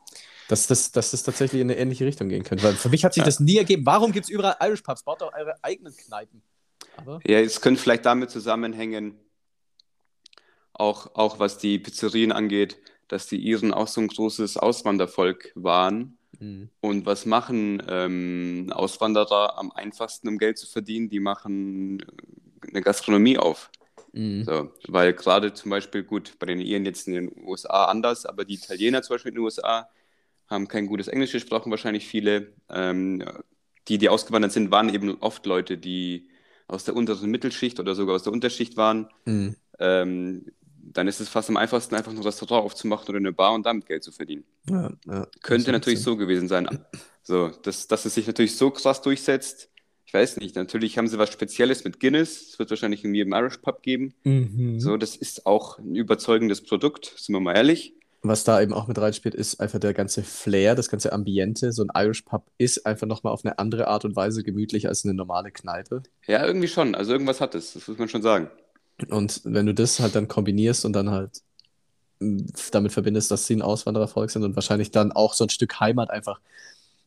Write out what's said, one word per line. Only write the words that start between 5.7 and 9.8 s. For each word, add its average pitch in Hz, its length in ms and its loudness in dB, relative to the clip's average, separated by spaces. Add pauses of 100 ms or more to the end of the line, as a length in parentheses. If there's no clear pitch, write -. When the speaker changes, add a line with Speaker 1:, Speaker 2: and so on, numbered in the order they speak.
Speaker 1:
Kneipen. 107 460 -16 (540)
Aber 135 280 -14
Speaker 2:
Ja, 107 160 8
es 110 200 2
könnte 127 200 4
vielleicht 117 240 2
damit 123 260 4
zusammenhängen, 110 840 -6 (1600)